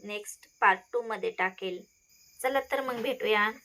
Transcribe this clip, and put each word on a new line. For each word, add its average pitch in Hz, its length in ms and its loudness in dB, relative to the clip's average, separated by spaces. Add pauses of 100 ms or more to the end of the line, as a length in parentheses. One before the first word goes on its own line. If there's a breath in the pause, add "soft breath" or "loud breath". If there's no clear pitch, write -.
नेक्स्ट 208 440 -10 (140)
पार्ट 190 180 8 (140)
टू 240 80 0
मध्ये 220 300 -4
टाकेल. 185 520 -4 (560)
चला 269 200 0 (120)
तर 277 100 0
मग 247 200 -4
भेटूया 214 480 2 (160)